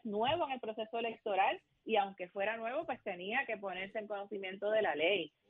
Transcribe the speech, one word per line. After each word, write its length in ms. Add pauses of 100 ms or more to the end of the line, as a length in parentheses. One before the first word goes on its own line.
nuevo 420
en 60
el 80
proceso 380
electoral, 600 (240)
y 120
aunque 320
fuera 280
nuevo, 300
pues 160
tenía 440
que 100
ponerse 420
en 80
conocimiento 640
de 120
la 120
ley. 380 (180)